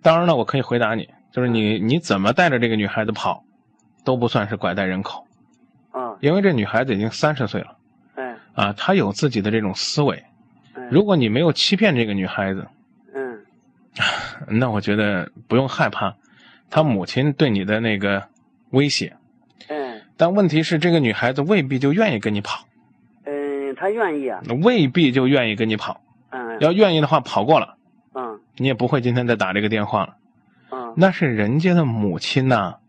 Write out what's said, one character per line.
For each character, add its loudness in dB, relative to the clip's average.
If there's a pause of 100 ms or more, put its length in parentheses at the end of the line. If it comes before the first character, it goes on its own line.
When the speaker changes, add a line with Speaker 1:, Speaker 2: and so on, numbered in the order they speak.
Speaker 1:
当 6
然 2
了， 4
我 0
可 -2
以 2
回 -2
答 0
你， -6 (220)
就 -2
是 0
你， 2
Speaker 2:
嗯。 0
Speaker 1:
你 2
怎 0
么 2
带 4
着 0
这 2
个 0
女 0
孩 -2
子 -4
跑， -4 (640)
都 2
不 0
算 0
是 -4
拐 -2
带 -2
人 -4
口。 -12 (680)
Speaker 2:
嗯。 -8
Speaker 1:
因 2
为 2
这 2
女 0
孩 0
子 0
已 -2
经 0
三 0
十 -2
岁 -6
了。 -14 (400)
Speaker 2:
嗯。 -10 (160)
Speaker 1:
啊， -2
她 0
有 2
自 -2
己 -2
的 0
这 2
种 -4
思 -4
维。 0 (520)
Speaker 2:
嗯。 -14
Speaker 1:
如 4
果 2
你 2
没 2
有 2
欺 0
骗 2
这 2
个 -4
女 -2
孩 -4
子， -8 (480)
Speaker 2:
嗯。 -10 (560)
Speaker 1:
<sighs> -6
那 0
我 -2
觉 -2
得 -2 (200)
不 2
用 2
害 -2
怕， -6 (540)
她 2
母 2
亲 0
对 2
你 0
的 0
那 0
个 -2 (460)
威 2
胁。 -4 (500)
Speaker 2:
嗯。 -10 (140)
Speaker 1:
但 2
问 4
题 2
是， 0
这 2
个 4
女 2
孩 0
子 -4
未 2
必 -2
就 2
愿 2
意 -2
跟 -2
你 -2
跑。 -10 (600)
Speaker 2:
嗯， -6
她 -4
愿 -2
意 -4
啊。 -8 (220)
Speaker 1:
未 4
必 2
就 2
愿 2
意 -2
跟 -2
你 0
跑。 -8 (300)
Speaker 2:
嗯。 -10
Speaker 1:
要 -6
愿 2
意 2
的 0
话， 2
跑 -4
过 4
了。 -8 (380)
Speaker 2:
嗯。 -10 (200)
Speaker 1:
你 0
也 2
不 -2
会 2
今 0
天 -2
再 2
打 -2
这 0
个 0
电 0
话 0
了。 -18 (560)
Speaker 2:
嗯。 -12
Speaker 1:
那 6
是 0
人 2
家 2
的 4
母 0
亲 0
呐 2 (120)